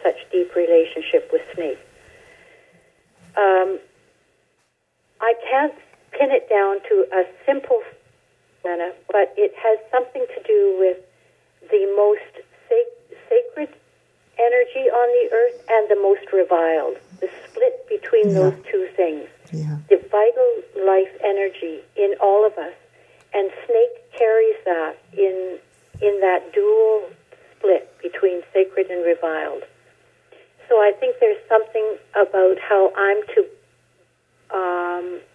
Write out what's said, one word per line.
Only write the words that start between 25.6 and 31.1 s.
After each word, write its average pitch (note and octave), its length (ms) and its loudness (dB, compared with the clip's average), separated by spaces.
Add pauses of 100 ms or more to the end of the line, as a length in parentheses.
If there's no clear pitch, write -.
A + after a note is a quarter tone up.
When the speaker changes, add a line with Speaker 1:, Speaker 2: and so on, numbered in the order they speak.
Speaker 1:
in G3+ 200 0
that F#3 320 0
dual G#3+ 560 2 (480)
split F#3+ 320 0 (120)
between F3+ 400 -2 (120)
sacred F#3+ 360 0
and F3+ 160 -6
reviled. D#3 580 -4 (1040)
So A#3+ 80 6
I G#3 220 6
think B3+ 200 -2